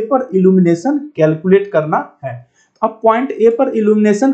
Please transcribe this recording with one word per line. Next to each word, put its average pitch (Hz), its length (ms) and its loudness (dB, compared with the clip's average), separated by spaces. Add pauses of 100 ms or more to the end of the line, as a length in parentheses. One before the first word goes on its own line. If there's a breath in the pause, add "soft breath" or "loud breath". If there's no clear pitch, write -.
पर 262 300 -2
illumination 175 600 2 (180)
calculate 175 560 0
करना 165 280 -2 (240)
है। 123 120 -10 (460)
अब 220 220 -4
point 226 280 0
ए 226 180 2
पर 254 200 0
इल्यूमिनेशन 214 640 0